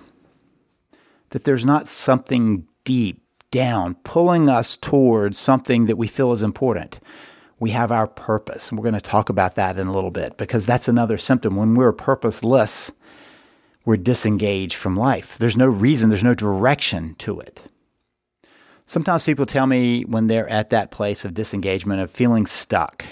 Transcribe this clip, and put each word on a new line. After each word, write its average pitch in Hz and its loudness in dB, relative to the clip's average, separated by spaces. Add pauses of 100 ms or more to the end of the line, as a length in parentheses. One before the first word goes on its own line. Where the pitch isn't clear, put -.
(1300)
that - -8
there's 127 2
not 147 2
something 120 0 (160)
deep 120 -2 (300)
down 117 0
pulling 170 4
us 120 0
towards 113 2
something 127 2
that 110 0
we 113 -2
feel 123 0
is 110 -2
important. 107 -2 (600)
We 113 -2
have 117 0
our 110 2
purpose. - -6
And 113 -6
we're 107 -6
gonna 107 0
talk - 0
about 92 0
that 92 -2
in 95 -4
a 95 -6
little 92 -4
bit, 82 -8
because 101 -2
that's 120 0
another 117 2
symptom. 113 -2
When 110 2
we're 123 4
purposeless, 120 0 (960)
we're 110 2
disengaged 101 -2
from 92 -4
life. 123 -2
There's 113 0
no 127 4
reason, 113 2
there's 104 2
no 123 4
direction 98 -2
to 92 -10
it. - -20 (1300)
Sometimes 170 -2
people 143 0
tell 135 0
me 123 0
when 110 0
they're 113 0
at 107 -2
that 110 0
place 101 -4
of 90 -8
disengagement, 98 -4
of 90 -6
feeling 117 2
stuck - -4